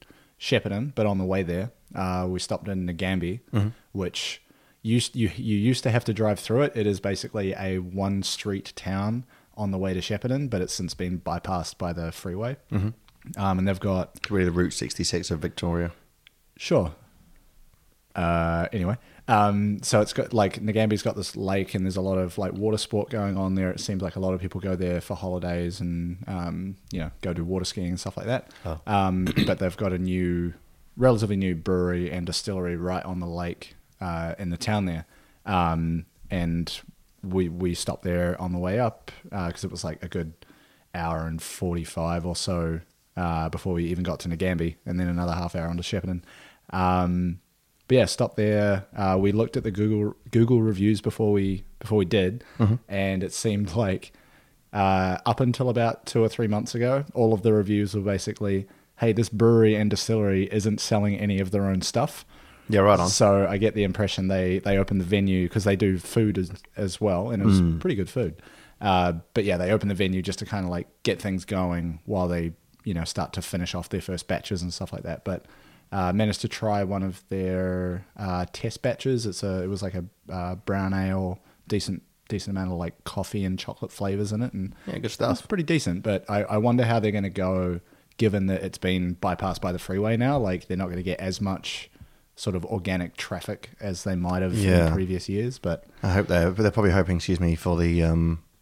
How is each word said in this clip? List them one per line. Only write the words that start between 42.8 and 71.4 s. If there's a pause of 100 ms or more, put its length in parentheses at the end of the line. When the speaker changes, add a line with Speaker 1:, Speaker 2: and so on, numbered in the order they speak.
Speaker 1:
uh,
before
we
even
got
to
Nagambie, (100)
and
then
another
half
hour
onto
Shepparton. (480)
Um, (480)
but
yeah,
stopped
there. (100)
Uh,
we
looked
at
the
Google, (160)
Google
reviews
before
we, (140)
before
we
did, (160)
Speaker 2:
Mm-hmm. (120)
Speaker 1:
and
it
seemed
like, (580)
uh,
up
until
about
two
or
three
months
ago, (100)
all
of
the
reviews
were
basically, (340)
"Hey,
this
brewery
and
distillery
isn't
selling
any
of
their
own
stuff." (440)
Speaker 2:
Yeah,
right
on.
Speaker 1:
So
I
get
the
impression
they,
they
opened
the
venue
'cause
they
do
food
as, (260)
as
well,
and
it
was
Speaker 2:
Mm.
Speaker 1:
pretty
good
food. (440)
Uh, (200)
but
yeah,
they
opened
the
venue
just
to
kinda,
like, (160)
get
things